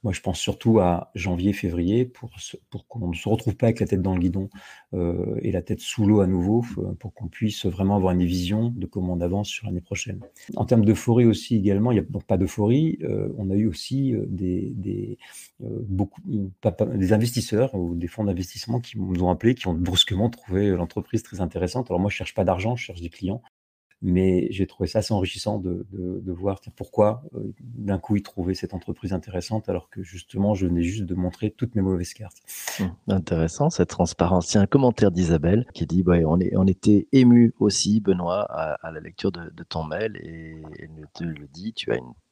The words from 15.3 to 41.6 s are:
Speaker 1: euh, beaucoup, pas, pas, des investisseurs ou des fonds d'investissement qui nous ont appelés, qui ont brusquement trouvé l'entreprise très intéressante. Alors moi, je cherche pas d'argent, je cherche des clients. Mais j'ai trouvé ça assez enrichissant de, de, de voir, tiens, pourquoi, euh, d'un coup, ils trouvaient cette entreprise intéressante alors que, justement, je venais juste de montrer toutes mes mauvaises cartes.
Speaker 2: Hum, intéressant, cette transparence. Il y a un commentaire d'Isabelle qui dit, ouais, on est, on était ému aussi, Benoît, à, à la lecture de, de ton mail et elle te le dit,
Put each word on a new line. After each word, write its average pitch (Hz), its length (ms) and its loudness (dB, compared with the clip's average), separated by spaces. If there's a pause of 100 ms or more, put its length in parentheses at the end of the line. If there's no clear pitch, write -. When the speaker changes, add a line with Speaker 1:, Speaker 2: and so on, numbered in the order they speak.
Speaker 1:
euh, 110 240 -8
beaucoup, 98 340 -2 (400)
pas, 107 100 2
pas, 104 140 0
des 95 280 2
investisseurs 110 600 2
ou 87 200 -2
des 85 120 -4
fonds 107 160 -6
d'investissement 101 560 -4
qui 117 200 -10
nous 92 240 0
ont 90 60 4
appelés, 110 260 4
qui - 120 -8
ont 90 60 0
brusquement 92 560 2
trouvé 101 400 0
l'entreprise 92 540 -2
très - 180 -8
intéressante. 107 480 -2
Alors 90 100 0
moi, 101 100 2
je 95 60 -4
cherche - 180 -10
pas 101 100 0
d'argent, 95 320 0
je 120 100 -10
cherche 87 160 -12
des 85 80 -8
clients. 98 320 -6 (640)
Mais 92 460 4
j'ai 95 160 -2
trouvé - 240 -4
ça - 80 0
assez 107 160 0
enrichissant 101 460 -2
de, 90 320 -6
de, 95 300 -8
de 92 100 -8
voir, 95 280 -4
tiens, - 160 -20
pourquoi, 113 480 2 (120)
euh, 107 240 -10
d'un 110 400 -4
coup, 104 160 -2
ils 101 80 0
trouvaient 92 320 -4
cette - 180 -10
entreprise 90 400 -6
intéressante 92 560 -6
alors 90 220 -4
que, - 100 -12
justement, 98 540 -2
je 92 100 -2
venais 85 160 2
juste 95 220 -2
de 90 100 -6
montrer 90 380 -2
toutes - 240 -6
mes 101 80 2
mauvaises 92 320 -2
cartes. 101 220 -16 (420)
Speaker 2:
Hum, 92 160 -2 (140)
intéressant, 87 600 2
cette - 200 0
transparence. 87 600 2
Il - 40 0
y - 20 8
a 101 40 8
un 98 40 6
commentaire 120 460 4
d'Isabelle 85 640 2
qui 85 100 -2
dit, 85 160 0
ouais, 87 240 6
on 82 140 4
est, 92 180 2
on 95 80 6
était 101 460 4
ému 120 480 8
aussi, 104 420 2
Benoît, 90 480 0
à, 78 320 -4
à 82 100 -10
la 78 100 -10
lecture 90 300 -4
de, 85 240 -12
de 87 80 -14
ton 80 200 -6
mail 98 340 -6
et - 460 -14 (160)
elle 78 340 -18
te 85 100 -10
le 76 300 -10
dit, 98 200 -10